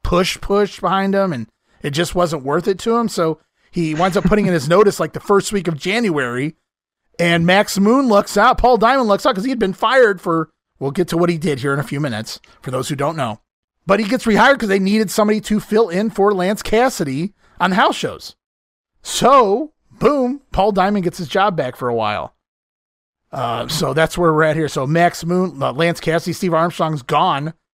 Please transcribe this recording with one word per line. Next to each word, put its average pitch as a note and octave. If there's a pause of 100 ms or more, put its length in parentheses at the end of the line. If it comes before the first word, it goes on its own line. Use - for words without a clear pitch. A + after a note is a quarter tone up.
push, F3
push G3+
behind G3
him, F#3+
and A2+ (340)
it -
just D#3
wasn't D#3+
worth D#3
it G3
to A3+
him. A#3
So D#3+ (300)
he D#3+
winds F3
up F#3+
putting G3+
in F#3
his D3
<laughs> -
notice, G3
like, D#3+
the -
first -
week F#3+
of D#3+
January, D3+ (640)
and E3+
Max F#3+
Moon A#3+
lucks G#3
out. A#3+
Paul B3
Diamond A#3+
lucks G3
out C4
'cause F#3+
he C4
had C4
been G3
fired A3+
for, E3 (300)
we'll C3+
get E3+
to E3
what E3+
he F3
did D3
here C#3
in C#3
a C#3
few C#3
minutes, A2+ (220)
for C3+
those C3
who D3+
don't D3
know. A2+ (440)
But G3
he A3
gets A3+
rehired A3+
'cause G#3+
they G3
needed G3
somebody G#3+
to G#3+
fill G#3+
in G3+
for G3+
Lance F#3+
Cassidy F#3 (260)
on F#3
the F3+
house C4
shows. - (680)
So, B3+ (200)
boom, C4+ (100)
Paul G#3
Diamond G3
gets E3+
his E3+
job G3
back C3
for B2
a A#2
while. G#2 (960)
Uh, A#2
so D3
that's D#3
where E3+
we're D#3
at D#3
here. D#3
So C3+
Max E3+
Moon, E3+
uh, C3
Lance E3
Cassidy, D#3+
Steve F3
Armstrong's D#3+
gone D#3+ (220)